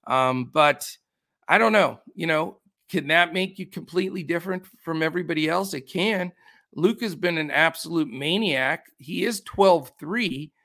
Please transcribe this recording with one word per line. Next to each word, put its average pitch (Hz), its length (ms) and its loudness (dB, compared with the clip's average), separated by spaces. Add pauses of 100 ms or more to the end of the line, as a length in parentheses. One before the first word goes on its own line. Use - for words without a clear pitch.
Um, 127 460 0
but 147 440 2 (520)
I 175 100 4
don't 220 140 4
know. 160 280 2 (140)
You 170 120 -6
know, 160 320 -2 (300)
can 151 200 -4
that 170 240 4
make 190 260 -4
you 185 80 -12
completely 185 560 -6
different 175 420 -4 (180)
from 160 200 -4
everybody 160 460 -2
else? 185 260 -2
It 131 140 -10
can. 180 440 -2 (420)
Luka's 214 420 0
been 170 220 -2
an 151 120 -4
absolute 160 580 2
maniac. 143 760 -2 (120)
He 175 260 -6
is 220 160 -4
twelve 180 580 2
three, 156 540 -6 (120)